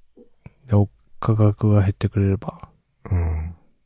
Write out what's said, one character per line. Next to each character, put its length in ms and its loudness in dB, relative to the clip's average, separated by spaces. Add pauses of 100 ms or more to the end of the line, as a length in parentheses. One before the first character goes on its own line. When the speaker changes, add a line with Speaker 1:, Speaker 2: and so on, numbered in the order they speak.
(680)
Speaker 1:
で、 80 -2
お-、 140 4 (320)
価 160 0
格 360 2
が 100 4
減 80 2
っ 20 -8
て 160 -4
く 100 -4
れ 120 0
れ 60 0
ば。 320 -14 (400)
Speaker 2:
う 80 -2
ん。 380 -4 (320)